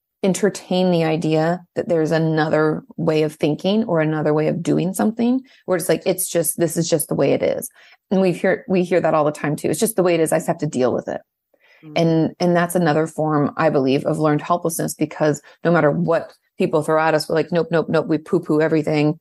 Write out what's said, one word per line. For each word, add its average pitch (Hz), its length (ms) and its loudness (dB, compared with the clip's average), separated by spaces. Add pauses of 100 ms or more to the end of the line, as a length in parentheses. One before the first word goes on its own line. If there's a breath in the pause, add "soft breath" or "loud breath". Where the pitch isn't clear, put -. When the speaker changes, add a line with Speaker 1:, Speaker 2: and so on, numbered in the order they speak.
(240)
Speaker 1:
entertain 185 680 0
the 170 140 2
idea 160 600 0 (120)
that - 140 -4
there's 160 220 0
another 160 720 0 (120)
way 160 260 0
of 151 140 -2
thinking 185 480 0
or 170 180 0
another 156 320 0
way 156 140 0
of 156 160 -2
doing 156 300 0
something. 233 480 0 (260 soft breath)
We're 180 100 0
just 170 120 -2
like, 160 160 0
"It's 185 240 -2
just, - 280 -2
this 170 200 0
is 170 120 0
just 156 200 0
the - 60 -4
way 139 180 2
it 135 100 0
is." - 260 -2 (400 soft breath)
And 190 120 2
we 190 100 4
hear, 180 380 -2
we 185 140 2
hear 170 180 2
that 160 120 2
all 156 120 2
the 151 60 0
time 151 260 -4
too. - 120 -4
"It's 151 100 -2
just 202 180 -2
the 190 60 4
way 175 100 2
it 165 80 2
is. 156 100 0
I 160 60 2
just 165 100 -6
have 165 120 0
to 156 60 -4
deal 123 280 0
with - 160 -6
it." - 120 -8 (600 soft breath)
Speaker 2:
Mm-hmm. 156 120 -16
Speaker 1:
And, 165 440 2
and 175 160 2
that's 175 180 0
another 160 320 2
form, 151 520 -2
I 160 120 2
believe, 135 360 2
of 156 120 -2
learned 151 240 2
helplessness, 165 540 -4
because 151 460 -2 (220 loud breath)
no 165 80 0
matter 156 200 4
what 165 420 -2 (240)
people 160 240 0
throw 156 180 0
at 160 140 2
us, 156 160 -2
we're 165 60 0
like, 151 160 0
"Nope, 165 180 0
nope, 160 180 0
nope." 156 200 0
We 160 100 0
poo-poo 160 440 -2
everything. 156 600 0